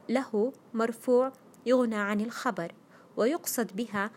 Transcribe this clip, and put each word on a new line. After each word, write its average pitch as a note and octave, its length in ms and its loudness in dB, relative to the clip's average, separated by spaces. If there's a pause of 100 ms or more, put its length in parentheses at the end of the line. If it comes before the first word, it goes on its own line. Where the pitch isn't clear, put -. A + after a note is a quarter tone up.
له A#3+ 440 0 (220)
مرفوع B3 580 2 (340)
يغنى A#3+ 300 4
عن G#3 240 0
الخبر، G#3+ 540 -4 (420)
ويقصد A3+ 600 -2
بها G#3+ 400 -4